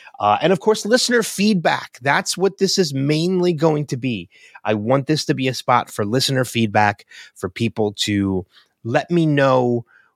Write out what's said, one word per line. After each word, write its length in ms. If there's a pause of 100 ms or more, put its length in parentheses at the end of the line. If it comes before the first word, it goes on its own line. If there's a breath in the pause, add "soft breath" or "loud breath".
(200 loud breath)
Uh, 220
and 120
of 60
course, 260
listener 380
feedback. 800
That's 360
what 220
this 180
is 160
mainly 600
going 340
to 100
be. 320 (360 loud breath)
I 100
want 320
this 180
to 80
be 140
a 60
spot 360
for 160
listener 400
feedback, 600 (300 loud breath)
for 140
people 440
to 520 (380 soft breath)
let 280
me 160
know, 580 (300 soft breath)